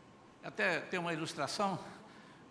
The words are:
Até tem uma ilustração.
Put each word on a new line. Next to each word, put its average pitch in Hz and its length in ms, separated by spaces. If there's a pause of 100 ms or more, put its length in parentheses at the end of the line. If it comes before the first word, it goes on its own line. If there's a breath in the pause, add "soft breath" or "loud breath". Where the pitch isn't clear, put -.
(420)
Até 165 380
tem - 180
uma 170 140
ilustração. 165 680 (720 loud breath)